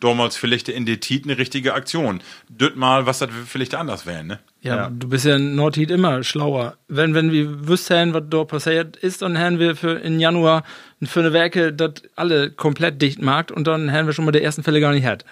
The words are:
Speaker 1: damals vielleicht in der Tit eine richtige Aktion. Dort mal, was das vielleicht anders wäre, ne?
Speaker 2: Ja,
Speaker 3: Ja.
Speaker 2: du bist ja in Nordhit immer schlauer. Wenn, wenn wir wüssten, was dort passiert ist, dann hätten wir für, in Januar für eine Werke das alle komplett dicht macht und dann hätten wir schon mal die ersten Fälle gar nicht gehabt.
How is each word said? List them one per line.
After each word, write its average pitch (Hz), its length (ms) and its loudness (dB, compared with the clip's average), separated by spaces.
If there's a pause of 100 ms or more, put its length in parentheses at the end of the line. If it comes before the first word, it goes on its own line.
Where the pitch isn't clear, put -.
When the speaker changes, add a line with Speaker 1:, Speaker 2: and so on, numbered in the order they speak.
Speaker 1:
damals 120 360 2
vielleicht 120 320 -2
in 120 160 -4
der 110 140 -2
Tit 139 240 -4
eine 139 160 -4
richtige 131 340 -2
Aktion. 139 480 -4 (280)
Dort 127 260 0
mal, 131 320 2
was 131 100 0
das 131 120 -4 (180)
vielleicht 131 260 -6
anders 143 320 -8
wäre, 85 180 -10
ne? 95 160 -10 (240)
Speaker 2:
Ja, 147 120 -2
Speaker 3:
Ja. 101 180 -4
Speaker 2:
du 123 160 -8
bist 131 160 0
ja 143 120 6
in 143 180 0
Nordhit 151 340 0
immer 175 340 2
schlauer. 139 540 -4 (100)
Wenn, 156 280 2
wenn 160 160 4
wir 147 360 0
wüssten, 170 460 2
was 160 160 0
dort 160 200 0
passiert 160 480 -2
ist, 185 260 -4
dann 180 120 -2
hätten 175 220 0
wir 165 180 2
für, 165 180 -2
in 160 260 -2
Januar 160 440 4 (400)
für 170 180 0
eine 165 120 4
Werke 170 400 2
das 151 200 -2 (220)
alle 151 360 0
komplett 151 500 0
dicht 139 220 0
macht 143 280 0
und 151 140 -2
dann 156 240 0
hätten 156 160 2
wir 156 80 0
schon 160 100 -2
mal 156 80 2
die 147 120 4
ersten 151 180 -2
Fälle 151 180 2
gar 147 120 4
nicht 143 100 4
gehabt. 113 300 -2